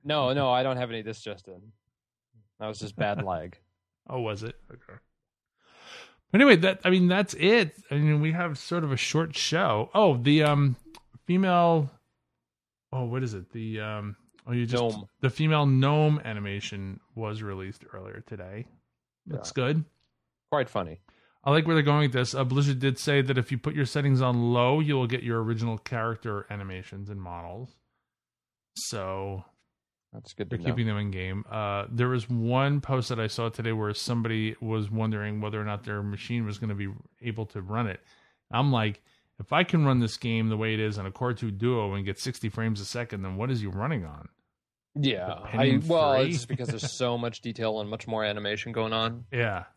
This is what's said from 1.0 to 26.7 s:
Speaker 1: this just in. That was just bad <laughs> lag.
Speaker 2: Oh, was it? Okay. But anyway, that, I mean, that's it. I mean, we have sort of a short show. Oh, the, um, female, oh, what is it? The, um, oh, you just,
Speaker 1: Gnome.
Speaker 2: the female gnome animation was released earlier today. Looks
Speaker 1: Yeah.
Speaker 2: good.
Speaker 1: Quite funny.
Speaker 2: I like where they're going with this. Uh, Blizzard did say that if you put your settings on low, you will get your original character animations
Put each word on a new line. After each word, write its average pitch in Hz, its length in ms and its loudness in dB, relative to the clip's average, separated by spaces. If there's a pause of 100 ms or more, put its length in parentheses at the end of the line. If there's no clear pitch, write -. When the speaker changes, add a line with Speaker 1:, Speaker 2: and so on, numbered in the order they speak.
Speaker 1:
this 110 220 -10
just 98 240 -12
in. 98 240 -20 (880)
That 107 80 -8
was 107 100 -8
just 104 180 -10
bad 101 280 -2
<laughs> - 20 -4
lag. 90 320 -6 (500)
Speaker 2:
Oh, 127 140 -6
was 107 220 -6
it? 117 120 -10 (160)
Okay. 123 280 -20 (1300)
But 214 100 6
anyway, 262 160 10
that, 185 260 2
I 185 80 4
mean, 185 160 6
that's 185 320 2
it. 190 340 4 (160)
I 139 60 -2
mean, 147 260 4
we 160 120 0
have 170 260 -4
sort 175 240 -4
of 143 80 -2
a 127 60 0
short 156 380 -2
show. 117 600 0
Oh, 190 200 6
the, 147 280 4
um, 143 320 4 (500)
female, 175 640 4 (1040)
oh, 127 120 -4
what 127 180 -4
is 113 100 -4
it? 92 180 -12
The, 110 300 -6
um, 104 340 -6 (320)
oh, 120 60 -4
you 120 120 2
just, 120 160 0
Speaker 1:
Gnome. 107 240 -2 (160)
Speaker 2:
the 131 80 2
female 156 360 2
gnome 147 580 6
animation 101 760 -6 (160)
was 110 280 -6
released 98 400 -10 (100)
earlier 101 320 -14
today. 101 400 -12 (640)
Looks - 280 -10
Speaker 1:
Yeah. 131 100 0
Speaker 2:
good. 156 200 0 (680)
Speaker 1:
Quite 139 180 0
funny. 85 300 -6 (440)
Speaker 2:
I 139 80 2
like 156 160 6
where 165 80 4
they're 151 80 6
going 147 200 6
with 131 100 2
this. 123 220 0
Uh, 135 80 0
Blizzard 131 360 2
did 131 200 2
say 143 220 4
that 131 160 2
if 123 140 0
you 131 60 -2
put - 180 -4
your 143 100 2
settings 139 360 4
on 120 320 4
low, 123 260 4
you 147 160 2
will 127 120 2
get 120 160 -2
your 117 200 -2
original 113 340 -2
character 113 720 -6
animations 98 600 -10